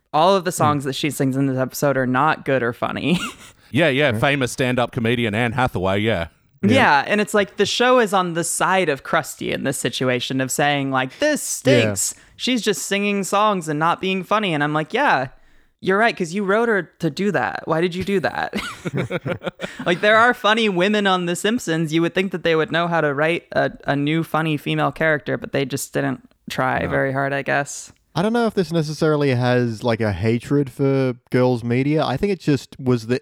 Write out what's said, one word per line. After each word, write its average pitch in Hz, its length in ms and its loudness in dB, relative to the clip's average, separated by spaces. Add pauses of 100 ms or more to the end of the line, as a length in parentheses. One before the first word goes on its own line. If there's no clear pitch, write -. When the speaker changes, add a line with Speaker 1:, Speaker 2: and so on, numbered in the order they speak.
(120)
Speaker 1:
All 175 240 4
of 185 100 0
the 180 60 -2
Speaker 2:
Hmm. - 40 -10
Speaker 1:
songs 147 300 0
that 139 100 -4
she 147 160 -2
sings 135 240 -2
in 135 120 0
this 131 100 -2
episode 131 400 0
are 131 100 0
not 135 380 0
good 131 180 0
or 117 100 0
funny. 147 520 -2
<laughs> - 40 -8 (460)
Speaker 3:
Yeah, 160 120 4
yeah, 139 220 2
Speaker 2:
Okay. 110 100 0
Speaker 3:
famous 139 320 0
stand-up 123 400 0
comedian 117 420 0
Anne 117 200 0
Hathaway, 104 460 0
yeah. 104 280 0 (340)
Speaker 2:
Yeah. 196 140 4
Speaker 1:
Yeah, 170 320 6
and 208 120 2
it's 208 140 -2
like 208 240 0
the 202 80 2
show 254 320 4
is 214 160 2
on 180 200 0
the 165 100 -2
side 175 440 0
of 139 160 -2
Krusty - 480 -4
in - 120 -4
this 139 160 -2
situation 127 640 -2
of 131 100 -4
saying, 143 400 0
like, 131 260 -2
"This 302 240 0 (240)
Speaker 2:
Yeah. 127 160 6 (140)
Speaker 1:
stinks. - 180 -4 (220)
She's 240 260 -2
just 208 220 -2
singing 202 400 -2
songs 196 440 0
and 151 120 -4
not 165 200 2
being 190 240 -2
funny." 202 300 0
And 147 100 0
I'm 151 120 0
like, 156 180 -4
"Yeah, 196 360 2 (520)
you're 190 160 0
right, 220 180 2
'cause 170 200 -4
you 208 80 -2
wrote 220 260 2
her 196 140 2 (160)
to 170 100 0
do 190 220 -2
that. 123 340 -2
Why 160 160 0
did 175 140 0
you 185 80 -6
do 196 160 0
that?" - 340 -2 (400)
<laughs> 139 300 -4 (640)
Like, 175 160 0
there 214 160 4
are 233 160 6
funny 214 360 2
women 202 380 2
on 180 180 2
The 175 100 -2
Simpsons. 165 580 -2
You 165 80 2
would 165 120 0
think 190 180 -2
that 170 120 -6
they 165 120 2
would 156 160 0
know 170 160 0
how 170 140 0
to 147 120 0
write 156 380 -2
a, 139 200 0 (140)
a 139 100 0
new 151 280 0
funny 156 340 -2
female 151 340 -2
character, 147 460 -2
but - 140 -12
they 139 140 0
just - 280 -6
didn't 139 360 -4 (200)
try 127 340 -2
Speaker 3:
No. - 60 -4
Speaker 1:
very 139 220 0
hard, 139 220 -2
I 139 80 -4
guess. 139 500 -4 (240)
Speaker 2:
I 156 60 0
don't 220 120 0
know 240 120 2
if 214 80 -2
this 165 180 -2
necessarily 151 640 2
has, 123 500 0
like, 113 160 0
a 107 140 2
hatred 120 580 0
for 135 440 0 (160)
girls' 127 320 2
media. 135 420 0
I 123 100 -2
think 202 160 -2
it 190 80 -4
just - 400 -2
was 123 280 0
the 127 140 0